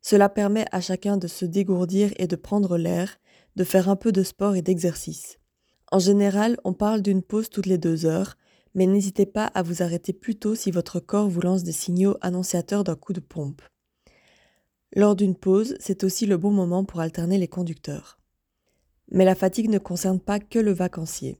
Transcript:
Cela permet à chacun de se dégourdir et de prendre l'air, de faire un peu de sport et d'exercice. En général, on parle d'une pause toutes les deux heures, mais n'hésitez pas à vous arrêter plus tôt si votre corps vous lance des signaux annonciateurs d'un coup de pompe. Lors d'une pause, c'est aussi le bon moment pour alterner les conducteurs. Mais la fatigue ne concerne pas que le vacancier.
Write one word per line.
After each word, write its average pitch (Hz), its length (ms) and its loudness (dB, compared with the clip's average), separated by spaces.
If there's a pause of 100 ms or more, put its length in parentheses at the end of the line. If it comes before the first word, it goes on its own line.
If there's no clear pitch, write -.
Cela 202 280 6
permet 208 420 0
à 185 80 -4
chacun 196 380 -2
de 175 100 -4
se - 180 -8
dégourdir 185 720 0
et 185 100 -2
de 190 80 -2
prendre 190 420 0
l'air, 170 420 -2 (360)
de 185 80 0
faire 185 260 2
un 202 60 4
peu 220 160 -2
de 190 120 2
sport 196 320 -2
et 180 60 0
d'exercice. 170 800 -4 (520)
En 190 80 4
général, 202 640 2
on 185 100 -4
parle 214 280 0
d'une 190 220 0
pause 220 260 -4
toutes 190 160 -6
les 185 120 2
deux 165 280 -2
heures, 165 320 -2 (360)
mais 185 120 4
n'hésitez 196 400 2
pas 214 220 -4
à - 160 -2
vous 170 200 -2
arrêter 175 300 -4
plus - 220 -6
tôt 214 200 -2
si 202 160 -4
votre 170 300 -4
corps 208 260 -2
vous 175 140 -2
lance 180 220 0
des 170 100 -6
signaux 185 480 0
annonciateurs 180 640 -2
d'un 160 100 -2
coup - 160 -14
de 180 80 -6
pompe. 139 420 -10 (1300)
Lors 202 220 4
d'une 190 200 2
pause, 208 440 0
c'est - 260 -4
aussi 190 200 -2
le 196 120 2
bon 202 140 0
moment 190 340 2
pour 175 160 -8
alterner 170 360 -2
les 180 120 0
conducteurs. 165 720 -8 (880)
Mais 185 160 4
la 185 100 6
fatigue 202 340 0
ne 214 80 2
concerne 190 440 -2
pas 208 180 -4
que 226 200 -4
le 208 120 2
vacancier. 165 680 -4